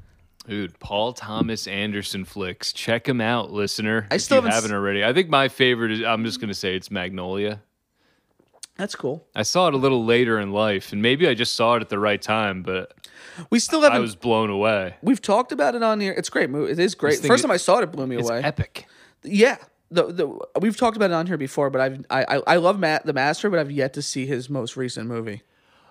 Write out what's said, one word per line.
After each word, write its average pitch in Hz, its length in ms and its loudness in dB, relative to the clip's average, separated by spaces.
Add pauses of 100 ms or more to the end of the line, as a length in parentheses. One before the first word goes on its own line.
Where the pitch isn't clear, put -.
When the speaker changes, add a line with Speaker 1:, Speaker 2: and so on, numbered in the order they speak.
(480)
Speaker 1:
Dude, 101 320 -6
Paul 107 320 -2
Thomas 110 540 -4
Anderson 101 580 -6
flicks. 90 480 -8
Check 117 360 -2
him 127 120 0
out, 113 320 -2
listener, 107 580 -2
Speaker 2:
I 147 60 2
Speaker 1:
if 214 60 -2
Speaker 2:
still 269 160 4
Speaker 1:
you 254 40 6
Speaker 2:
haven't 233 140 2
s- 113 60 2
Speaker 1:
haven't 107 140 -2
already. 101 280 0
I 120 80 4
think 175 160 0
my 135 200 2
favorite 120 440 0
is, 110 100 -4
I'm 113 220 0
just 113 160 -6
gonna 104 140 -6
say 92 200 -4
it's 92 160 -10
Magnolia. 95 680 -6 (1160)
Speaker 2:
That's 196 200 -8
cool. 147 280 -6 (120)
Speaker 1:
I - 80 0
saw 180 240 2
it 147 60 2
a - 20 2
little 131 280 2
later 117 360 4
in 98 120 -4
life, 104 400 0
and 101 80 -4
maybe 135 280 4
I 131 60 2
just 117 200 -2
saw 117 220 4
it 113 60 0
at - 80 -10
the 104 80 -2
right 104 220 2
time, 104 440 -2
but 92 280 -6 (560)
Speaker 2:
We 233 120 2
still 320 200 0
Speaker 1:
I 302 40 8
Speaker 2:
haven't 269 180 6
Speaker 1:
was 110 140 -6
blown 110 340 2
away. 101 500 0
Speaker 2:
We've 214 220 0
talked 226 300 2
about 269 240 2
it 233 80 -4
on 214 160 2
here. 196 120 -2
It's - 160 -4
a - 40 -14
great 151 180 0
movie. 135 220 -2
It 160 80 -4
is 190 160 2
great. 147 160 2
Speaker 1:
This 147 80 0
thing 151 80 0
Speaker 2:
First 254 120 6
Speaker 1:
is - 20 0
Speaker 2:
time 269 100 2
I 180 40 4
saw 190 220 4
it, 233 60 2
it 165 80 -4
blew 135 160 -6
me 123 80 -4
Speaker 1:
It's 117 120 0
Speaker 2:
away. 117 140 -2
Speaker 1:
epic. - 440 -4 (360)
Speaker 2:
Yeah. 208 360 4 (340)
The, 170 140 4
the, 170 320 -4 (220)
we've 208 160 2
talked 226 200 2
about 208 140 2
it 170 40 0
on 165 140 0
here 180 80 -2
before, 143 340 -2
but 131 100 2
I've, 135 300 -2
I, 131 140 2 (140)
I, - 100 -2
I 165 80 6
love 180 240 4
Matt, 156 260 0
The 151 60 0
Master, 143 360 0
but 180 120 2
I've 139 100 -2
yet 143 240 -2
to 147 80 -6
see 131 240 -4
his 127 240 -4
most 127 260 -6
recent 123 320 -6
movie. 113 340 -8 (480)